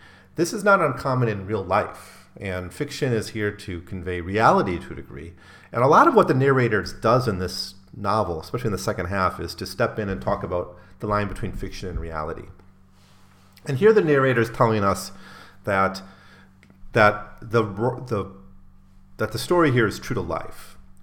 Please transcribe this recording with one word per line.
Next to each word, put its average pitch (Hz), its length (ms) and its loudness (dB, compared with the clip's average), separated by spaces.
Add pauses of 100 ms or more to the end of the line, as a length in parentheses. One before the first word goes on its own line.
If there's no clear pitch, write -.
(340)
this - 180 0
is 202 120 -6
not 196 160 6
uncommon 127 480 0
in 98 180 -4
real 101 160 -4
life, - 760 -4
and 92 360 -6
fiction 143 400 -4
is 107 160 -2
here 104 240 -4
to 92 300 -10
convey 90 380 -8
reality 101 580 2
to - 140 -14
a 73 40 -12
degree." - 360 -14 (400)
And 120 120 0
a 131 40 6
lot 214 200 8
of 294 60 4
what 196 140 6
the 160 60 4
narrator 127 500 2 (160)
does 120 280 2
in 95 100 0
this - 360 -8 (220)
novel, 101 440 -2
especially - 280 -6
in 107 40 -4
the 92 60 -4
second 95 280 -4
half, 92 320 0
is 87 160 -8
to 98 120 -10
step 117 320 -4
in 104 100 -4
and 95 120 -4
talk 101 220 -2
about 87 340 -6 (220)
the - 80 -10
line 104 220 0
between 95 240 -8
fiction - 360 -8
and 82 120 -6
reality. 80 460 -8 (1200)
And 135 120 -2
here 208 140 6
the 214 80 6
narrator 135 400 4
is 113 80 2
telling 110 340 2
us 98 300 0 (520)
that, 95 360 0 (920)
that 104 500 4
the 113 200 0
ro-, 110 380 -4
the, 101 320 -6 (840)
that 107 140 -4
the - 60 -6
story 170 320 2
here 120 160 4
is 95 120 -4
true - 160 -6
to 98 60 -4
life, - 580 -10 (240)